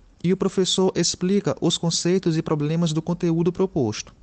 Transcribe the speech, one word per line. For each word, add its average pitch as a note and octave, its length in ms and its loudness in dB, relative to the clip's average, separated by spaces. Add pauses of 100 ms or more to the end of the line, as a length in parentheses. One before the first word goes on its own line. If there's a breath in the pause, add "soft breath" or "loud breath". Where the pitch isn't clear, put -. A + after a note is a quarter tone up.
(240)
e E3+ 80 2
o F#3+ 60 2
professor F#3+ 580 2
explica F3+ 640 0
os E3+ 200 0
conceitos E3+ 580 0
e D#3+ 60 -2
problemas D#3+ 500 0
do D#3+ 80 -2
conteúdo F3 500 0
proposto. E3+ 720 -2